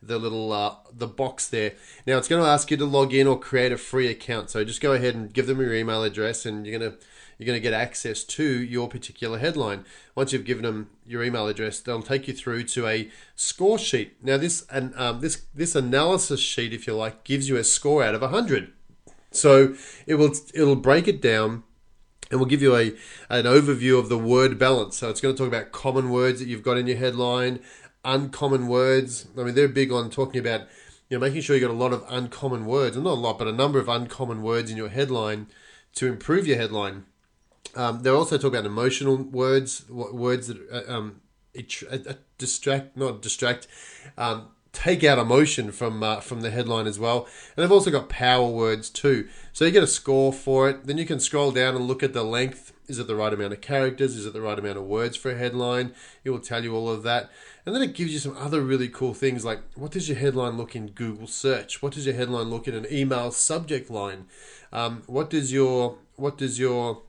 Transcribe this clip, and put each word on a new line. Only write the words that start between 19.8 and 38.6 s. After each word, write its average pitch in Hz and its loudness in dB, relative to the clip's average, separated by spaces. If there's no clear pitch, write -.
it 156 2
will, 147 6
it'll 143 6
break 139 4
it 202 0
down 113 2
and 131 2
we'll 127 0
give 143 4
you 135 8
a, 113 4
an 120 2
overview 131 6
of 110 2
the 120 2
word 123 4
balance. 127 2
So 120 -6
it's 110 -6
gonna 135 2
talk 131 -2
about 113 -4
common 131 -2
words 123 2
that 127 -8
you've 110 -8
got 123 0
in 123 0
your 123 0
headline, 123 -2
uncommon 135 0
words. 127 2
I 127 -4
mean, 120 -2
they're 143 6
big 131 0
on 117 0
talking 127 -4
about, 113 -4
you 127 -4
know, 123 0
making 139 -2
sure 147 2
you 127 6
got 123 2
a - -2
lot 123 0
of 110 -4
uncommon 123 -6
words, 120 0
and 139 -2
not 170 0
a - -
lot, 117 -2
but 117 -2
a 110 -2
number 139 2
of 110 -2
uncommon 117 -4
words 113 -2
in 110 -8
your 110 -8
headline 107 -2
to 127 -2
improve 156 0
your 139 2
headline. 101 -4
Um, 120 -2
they'll 131 6
also 165 2
talk 135 2
about 117 -2